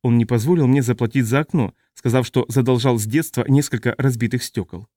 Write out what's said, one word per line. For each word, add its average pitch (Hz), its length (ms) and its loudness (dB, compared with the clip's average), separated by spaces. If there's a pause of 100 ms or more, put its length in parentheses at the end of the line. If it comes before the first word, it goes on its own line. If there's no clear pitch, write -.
"Он 120 160 2
не 117 80 2
позволил 131 420 2
мне 135 140 4
заплатить 120 440 -2
за 123 140 0
окно, 151 360 -2 (180)
сказав, 123 320 0
что - 240 -2
задолжал 123 480 2
с 104 80 -2
детства 123 420 -4
несколько 135 500 0
разбитых 123 460 -2
стекол". 92 540 -10